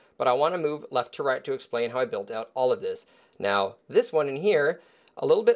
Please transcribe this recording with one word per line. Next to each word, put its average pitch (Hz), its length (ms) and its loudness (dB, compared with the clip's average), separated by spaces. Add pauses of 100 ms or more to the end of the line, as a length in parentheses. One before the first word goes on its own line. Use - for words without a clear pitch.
(180)
but 127 120 0
I 123 40 4
wanna 160 260 0
move 151 320 -4
left 127 240 -2
to 147 80 -6
right 131 200 0
to 139 80 -4
explain 120 380 -4
how 123 100 -4
I 127 60 0
built 107 260 -6
out 113 220 -8
all 127 180 2
of 107 80 0
this. 92 260 -8 (320)
Now, 98 380 0 (140)
this - 240 2
one 147 160 0
in 135 80 -6
here, 170 420 2 (380)
a - 80 -4
little 185 200 4
bit 233 100 6